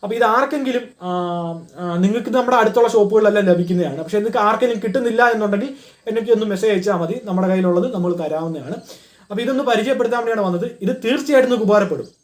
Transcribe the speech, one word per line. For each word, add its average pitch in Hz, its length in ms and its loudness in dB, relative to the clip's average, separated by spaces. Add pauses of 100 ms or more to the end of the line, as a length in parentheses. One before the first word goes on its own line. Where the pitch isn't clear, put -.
അപ്പോൾ 208 120 -4
ഇത് 240 100 0
ആർക്കെങ്കിലും, 254 580 0 (200)
ആ, 180 80 -6 (680)
ആ, 175 180 -4
നിങ്ങൾക്ക് 208 340 0
നമ്മുടെ 247 260 2
അടുത്തുള്ള 233 320 4
ഷോപ്പുകളിലെല്ലാം 208 560 4
ലഭിക്കുന്നതാണ്. 175 580 0
പക്ഷേ 208 160 -2
നിങ്ങൾക്ക് 226 200 -2
ആർക്കെങ്കിലും 214 460 0
കിട്ടുന്നില്ല 233 460 2
എന്നുണ്ടെങ്കിൽ 214 440 -2 (340)
എനിക്ക് 220 240 0
ഒന്ന് 214 140 2
മെസ്സേജ് 208 260 0
അയച്ചാൽ 190 240 0
മതി, 175 280 -4
നമ്മുടെ 185 240 0
കയ്യിലുള്ളത് 185 460 2
നമ്മൾ 180 180 -2
തരാവുന്നതാണ്. 160 600 -6 (560)
അപ്പോൾ 208 120 -6
ഇതൊന്ന് 262 220 -2
പരിചയപ്പെടുത്താൻ 233 560 0
വേണ്ടിയാണ് 226 260 -2
വന്നത്. 180 240 -2 (120)
ഇത് 190 60 0
തീർച്ചയായിട്ടും 254 600 2
നിങ്ങൾക്ക് 214 220 2
ഉപകാരപ്പെടും 185 360 0 (160)